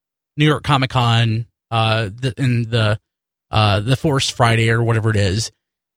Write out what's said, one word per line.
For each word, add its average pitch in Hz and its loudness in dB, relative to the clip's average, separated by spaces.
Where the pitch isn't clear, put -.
New 147 2
York 151 0
Comic 135 0
Con, 117 0
uh, 113 0
the, 120 -4
and 120 0
the, 110 0
uh, 104 2
the 123 0
Force 135 -2
Friday 113 2
or 117 0
whatever 113 0
it 107 0
is. 101 -2